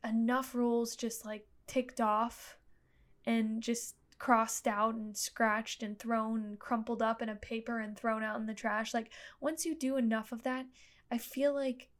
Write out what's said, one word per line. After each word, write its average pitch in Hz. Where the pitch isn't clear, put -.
enough 247
rules 233
just, -
like, 214
ticked 254
off 220
and 226
just -
crossed 226
out 220
and 214
scratched 220
and 214
thrown 226
and 208
crumpled 233
up 226
in 226
a 214
paper 226
and 214
thrown 220
out 214
in 220
the 220
trash, 220
like, 226
once 320
you 320
do 269
enough 220
of 226
that, 262
I 240
feel 277
like 262